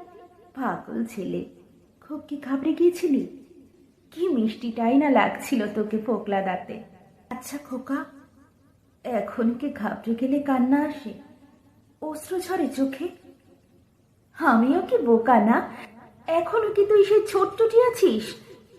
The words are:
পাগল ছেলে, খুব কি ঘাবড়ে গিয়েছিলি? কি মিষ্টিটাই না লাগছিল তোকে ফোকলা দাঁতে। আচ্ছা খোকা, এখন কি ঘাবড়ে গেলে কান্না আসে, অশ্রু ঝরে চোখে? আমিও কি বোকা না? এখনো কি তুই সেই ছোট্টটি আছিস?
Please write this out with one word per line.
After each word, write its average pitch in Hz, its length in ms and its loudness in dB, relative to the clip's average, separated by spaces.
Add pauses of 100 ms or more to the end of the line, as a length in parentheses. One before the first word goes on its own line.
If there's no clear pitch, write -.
(540)
পাগল 226 500 -4
ছেলে, 180 400 -8 (560)
খুব 302 280 -14
কি 294 80 -8
ঘাবড়ে 269 360 -2
গিয়েছিলি? 311 720 0 (680)
কি 349 180 -4
মিষ্টিটাই 233 680 0
না 294 120 4
লাগছিল 214 640 0
তোকে 214 240 -2
ফোকলা 202 440 -2
দাঁতে। 190 400 -8 (480)
আচ্ছা 269 280 -12
খোকা, 277 460 -8 (1000)
এখন 233 460 -2
কি 277 220 -6
ঘাবড়ে 220 420 -6
গেলে 269 280 0
কান্না 269 400 2
আসে, 285 320 -8 (880)
অশ্রু 269 380 -8
ঝরে 349 280 -2
চোখে? 269 400 -4 (1300)
আমিও 269 440 4
কি 494 160 0
বোকা 233 460 4
না? 240 260 2 (560)
এখনো 359 480 0
কি 403 120 4
তুই 415 180 6
সেই 415 220 4
ছোট্টটি 440 560 4
আছিস? 349 520 2 (440)